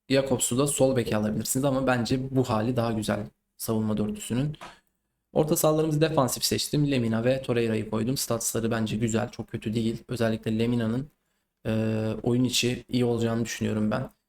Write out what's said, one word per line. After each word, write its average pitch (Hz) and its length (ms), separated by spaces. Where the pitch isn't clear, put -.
Jakobs'u 127 480
da 139 100
sol 131 280
beke 113 220
alabilirsiniz 107 480
ama 131 220
bence 131 480
bu 131 140
hali 113 260
daha 117 160
güzel 107 340
savunma 110 400
dörtlüsünün. 113 600
Orta 160 220
sahalarımızı 156 460
defansif 156 440
seçtim. 143 460
Lemina 113 340
ve 131 160
Torreira'yı 113 480
koydum. 113 280
Statsları 113 540
bence 110 260
güzel, 113 340
çok - 160
kötü 110 260
değil. 113 340
Özellikle 110 520
Lemina'nın, 120 520
e, 117 60
oyun 123 200
içi 123 460
iyi 123 160
olacağını 113 400
düşünüyorum 107 460
ben. 110 180